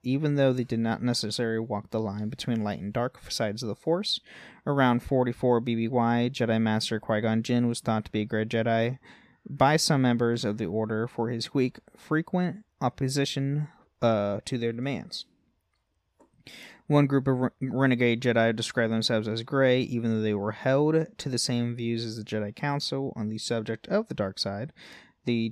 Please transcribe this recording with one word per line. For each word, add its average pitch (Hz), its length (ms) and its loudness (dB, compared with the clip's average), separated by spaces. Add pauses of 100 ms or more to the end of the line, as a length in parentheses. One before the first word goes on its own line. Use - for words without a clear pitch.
even 147 320 0
though 135 180 4
they 123 120 0
did 117 160 -2
not 113 220 0
necessarily 113 560 -2
walk 110 320 -4
the 113 100 -2
line 107 280 -4
between 113 340 -4
light 101 160 -4
and 98 140 -8
dark - 380 -4
sides 110 320 -4
of 113 80 -4
the 104 40 -4
Force. - 460 -2 (460)
Around 131 360 4
forty-four 123 580 2
B 120 140 -2
B 113 140 0
Y, 120 420 2
Jedi 113 300 0
Master 110 400 0
Qui-Gon 110 420 0
Jinn 120 260 2
was 117 120 -4
thought 110 240 -2
to - 80 -18
be 107 80 0
a 107 60 -2
gray 110 180 0
Jedi 113 540 0 (500)
by 143 300 4
some 139 240 2
members 117 420 2
of 107 140 -2
the 110 80 -2
Order 110 400 -2
for 120 240 -4
his 117 240 -6
weak, 127 240 0 (180)
frequent 180 680 -2 (180)
opposition, 139 840 -2 (340)
uh, 104 420 2
to 131 140 -4
their 117 160 -2
demands. 123 500 -8 (1600)
One 147 200 6
group 135 200 2
of 131 140 2
re-, 127 80 2 (140)
renegade 123 580 2
Jedi 117 340 4
described 113 380 0
themselves 110 340 0
as 113 160 -4
gray, 131 380 4
even 120 300 -2
though 110 100 0
they 107 140 0
were 101 180 -2
held 151 640 2
to - 140 -8
the 120 80 -2
same 120 360 -2
views 117 300 -2
as 107 140 -8
the 107 60 -8
Jedi 104 300 -6
Council 143 600 -4
on 107 140 -4
the 110 80 -6
subject 113 500 -6
of 220 200 0
the - 60 -8
dark 98 240 -4
side. 104 360 -6 (500)
The 117 280 0